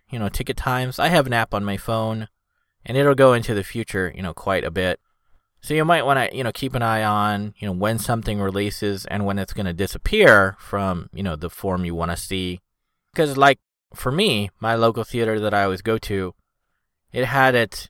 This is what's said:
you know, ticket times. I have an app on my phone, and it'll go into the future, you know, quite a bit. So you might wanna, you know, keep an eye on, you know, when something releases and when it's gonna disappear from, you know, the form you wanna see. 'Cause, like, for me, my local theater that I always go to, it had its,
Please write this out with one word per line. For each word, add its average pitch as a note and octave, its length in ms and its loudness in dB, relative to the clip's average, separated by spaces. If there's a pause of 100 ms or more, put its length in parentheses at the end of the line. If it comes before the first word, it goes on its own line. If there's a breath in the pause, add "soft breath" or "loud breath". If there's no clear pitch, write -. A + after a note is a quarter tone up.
you B2 100 -8
know, G#2 120 -2
ticket B2+ 260 -6
times. B2+ 420 -4
I C#3 100 2
have D#3+ 180 4
an B2 80 -2
app A2+ 180 0
on G2+ 120 -2
my G2+ 120 -4
phone, A2 520 -4 (580)
and A#2+ 100 -4
it'll C#3+ 180 6
go C3 200 8
into A#2 180 0
the G2+ 120 -2
future, G2 500 -2
you - 80 -10
know, E2+ 100 -6
quite F#2+ 320 -2
a E2 60 -4
bit. F#2 280 -2 (640)
So - 80 -6
you D#3 140 2
might D#3+ 180 2
wanna, C3 260 2
you B2+ 140 -6
know, A2 80 -4
keep B2+ 220 -6
an B2 80 -2
eye A2 200 0
on, G#2 540 -2
you G#2+ 100 -10
know, G2 60 -4
when G#2 260 0
something A2+ 400 -2
releases G2 680 -4
and G2+ 180 -4
when G2 140 -2
it's F#2+ 160 -6
gonna F#2+ 180 -4
disappear G2+ 840 4
from, F#2+ 520 -4
you - 120 -10
know, F2 140 -4
the D#2+ 120 -8
form F2+ 380 -4
you E2+ 80 -6
wanna E2+ 240 -4
see. F2+ 420 -6 (540)
'Cause, C#3+ 240 0
like, C#3 200 6 (360)
for - 180 -6
me, C#3+ 380 0 (100)
my A2+ 140 0
local A2+ 300 2
theater A2 360 -2
that G#2 140 0
I G2+ 100 4
always F#2+ 160 -2
go A2 160 0
to, F#2+ 380 -4 (800)
it B2 100 -2
had C3 300 4
its, - 360 -2